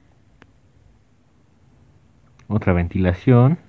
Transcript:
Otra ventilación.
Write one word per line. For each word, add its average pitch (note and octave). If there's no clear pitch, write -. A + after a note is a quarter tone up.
Otra G2+
ventilación. F#2+